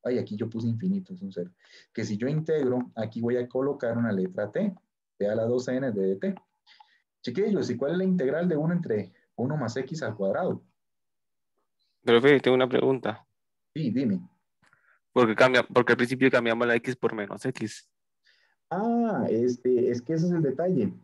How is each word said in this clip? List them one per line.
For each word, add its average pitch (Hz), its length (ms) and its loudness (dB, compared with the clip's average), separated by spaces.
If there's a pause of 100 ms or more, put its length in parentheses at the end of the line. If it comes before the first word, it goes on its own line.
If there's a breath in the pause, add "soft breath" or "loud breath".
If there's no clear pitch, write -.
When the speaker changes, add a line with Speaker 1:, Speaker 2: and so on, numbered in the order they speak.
Speaker 1:
ay, 123 140 -2
aquí 107 180 -6
yo 113 120 -6
puse 113 200 -4
infinito, 113 440 -4
es 92 80 -14
un 98 120 -12
cero, 90 180 -8 (420 soft breath)
que 113 120 -6
si 110 120 -4
yo 117 120 -4
integro, 147 680 -2
aquí 113 260 -6
voy 120 180 0
a 123 100 -4
colocar 131 500 -2
una 117 140 0
letra 98 400 -2
t, 190 200 -2 (460)
t 101 100 -2
a 107 60 0
la 113 100 0
dos 123 220 0
n 127 240 -2
de 95 240 0
dt. 190 200 -4 (880 soft breath)
Chiquillos, 170 480 -2
¿y 120 60 -2
cuál 139 160 -2
es 175 60 0
la 190 60 0
integral 175 440 0
de 160 80 0
uno 160 160 0
entre 110 400 -2 (220 soft breath)
uno 123 220 -4
más 117 200 -4
x 135 280 -6
al 110 100 -6
cuadrado? 110 480 -2 (1400)
Speaker 2:
Profe, 123 340 6
tengo 127 160 4
una 127 140 4
pregunta. 123 580 0 (480)
Speaker 1:
Sí, 151 160 -2
dime. 107 300 0 (920)
Speaker 2:
¿Por 123 140 6
qué 110 80 2
cambia, 127 300 6
porque - 300 2
al - 20 4
principio 127 340 2
cambiamos 120 380 0
la 117 80 2
x 127 180 -4
por 117 200 -2
menos 101 300 -8
x? - 440 -8 (840)
Speaker 1:
Ah, 220 580 0
este, 123 600 2
es 120 120 -2
que 160 120 -6
ese 160 120 2
es 175 60 2
el 170 100 2
detalle. 139 500 0 (120)